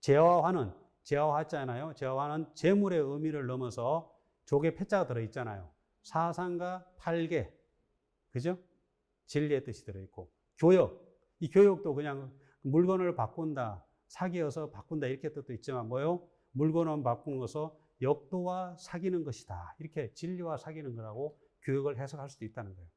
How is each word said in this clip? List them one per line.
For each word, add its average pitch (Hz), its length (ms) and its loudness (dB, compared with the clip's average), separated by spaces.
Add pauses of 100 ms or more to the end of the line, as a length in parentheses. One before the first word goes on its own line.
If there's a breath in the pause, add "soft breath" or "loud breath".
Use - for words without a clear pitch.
재화화는, 160 720 6 (300)
재화화잖아요. 147 920 -2
재화화는 147 600 -4
재물의 190 460 4
의미를 147 460 -2
넘어서 127 680 -2 (300)
족의 156 300 2
패자가 196 300 0
들어있잖아요. 113 640 -6 (320)
사상과 175 840 -4 (100)
팔계, 165 560 -2 (760)
그죠? 170 280 -2 (680)
진리의 147 380 0
뜻이 113 200 -12
들어있고, 95 460 -14 (280)
교역, 165 440 6 (380)
이 160 100 -4
교역도 190 440 6
그냥 139 380 -6 (300 soft breath)
물건을 175 520 4
바꾼다, 127 720 -4 (220)
사기여서 160 640 -4
바꾼다, 143 380 -6
이렇게 135 240 -4
뜻도 139 220 -12
있지만 120 340 -6
뭐요? 151 380 -2 (260)
물건은 156 500 2
바꾸는 131 360 -2
것은 151 300 -4 (320 soft breath)
역도와 180 800 -2
사귀는 175 460 -4
것이다, 92 540 -10
이렇게 156 360 -8
진리와 170 420 -6
사귀는 151 400 -10
거라고 113 420 -8 (240 soft breath)
교역을 139 360 -2
해석할 139 320 -10
수도 - 140 -16
있다는 107 300 -12
거예요. 87 220 -20